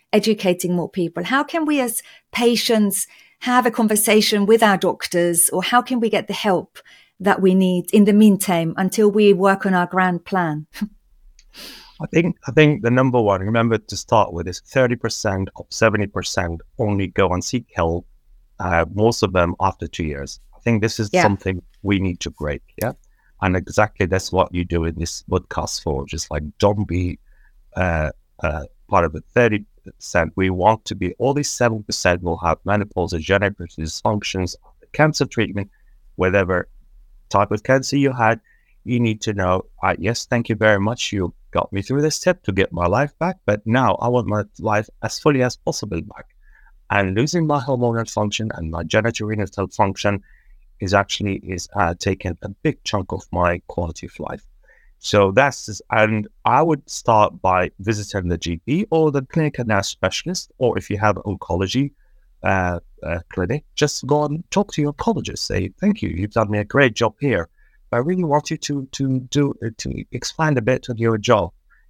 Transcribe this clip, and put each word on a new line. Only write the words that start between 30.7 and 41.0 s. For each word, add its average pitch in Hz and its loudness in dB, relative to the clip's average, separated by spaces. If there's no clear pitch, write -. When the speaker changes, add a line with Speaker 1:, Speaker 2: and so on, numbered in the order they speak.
Speaker 2:
to 107 -8
be, 95 -4
all 127 0
these 143 -4
seven 110 0
percent 90 -2
will 85 -2
have 82 0
menopause, 98 -2
genital 92 -2
dysfunctions, 92 -4
cancer 151 2
treatment, 101 -4
whatever 92 2
type 101 2
of 107 -4
cancer 135 2
you 135 2
had, 117 2
you 120 0
need 110 0
to 110 -4
know, 92 0
uh, 95 0
"Yes, 107 -4
thank 120 -2
you 113 -2
very 107 4
much. 110 -4